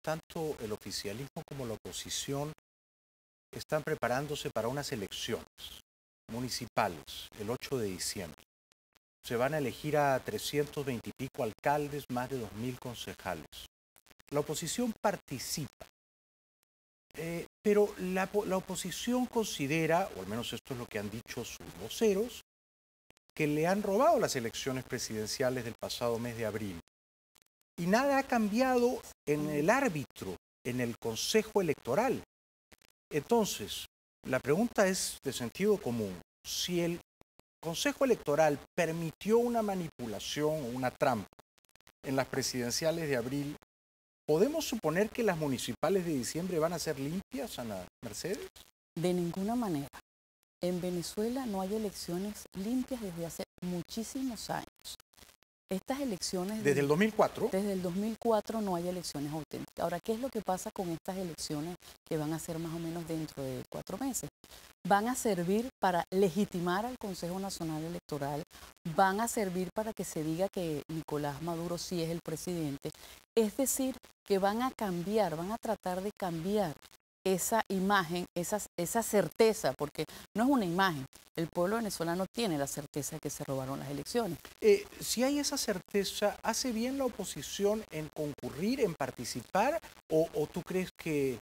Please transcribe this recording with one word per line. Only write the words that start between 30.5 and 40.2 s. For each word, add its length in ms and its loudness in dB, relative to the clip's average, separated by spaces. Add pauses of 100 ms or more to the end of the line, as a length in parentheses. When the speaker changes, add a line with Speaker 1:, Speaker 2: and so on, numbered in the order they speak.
Speaker 1:
en 140 -2
el 180 0
Consejo 640 2
Electoral. 640 2 (840)
Entonces, 760 2 (400)
la 140 2
pregunta 480 4
es 360 -2
de 80 -2
sentido 480 2
común. 400 -2 (240)
Si 360 -2
el 200 0 (600)
Consejo 420 0
Electoral 540 4 (180)
permitió 600 2
una 240 4
manipulación 1040 -2